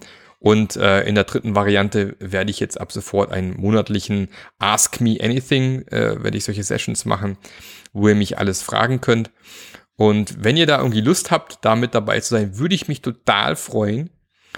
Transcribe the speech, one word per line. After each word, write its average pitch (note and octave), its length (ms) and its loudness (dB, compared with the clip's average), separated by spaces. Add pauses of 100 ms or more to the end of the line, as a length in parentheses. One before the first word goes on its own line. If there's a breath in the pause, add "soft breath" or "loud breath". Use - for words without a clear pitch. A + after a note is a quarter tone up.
(440 loud breath)
Und, G#2+ 320 4
äh, G2 280 4
in G#2 100 0
der G2+ 120 4
dritten - 280 -4
Variante G2+ 640 2
werde F#2+ 320 -4
ich G2+ 100 -6
jetzt - 220 -6
ab G2+ 100 -10
sofort G2 400 -2
einen F#2 260 -4
monatlichen G2+ 680 0 (300 loud breath)
Ask G#2 420 0
Me A2+ 220 2
Anything, C3 680 0
äh, A2 340 -2
werde G#2+ 120 -2
ich G2+ 100 -4
solche G#2 180 -6
Sessions - 420 -4
machen, G2+ 320 -2 (560 loud breath)
wo G2+ 140 2
ihr G#2 80 6
mich G#2 240 0
alles G2 240 -2
fragen A#2 380 0
könnt. A2+ 280 0 (640 loud breath)
Und G#2 480 2
wenn B2 140 4
ihr E3 80 4
da D3 140 2
irgendwie A#2 220 2
Lust C#3+ 280 0
habt, - 320 -2
da A2 140 4
mit A#2 180 -2
dabei G#2+ 280 0
zu - 120 -4
sein, G#2 240 -2
würde E3 160 0
ich - 140 -4
mich C#3 160 -6
total G#2+ 520 0
freuen, A2+ 540 -2 (480 loud breath)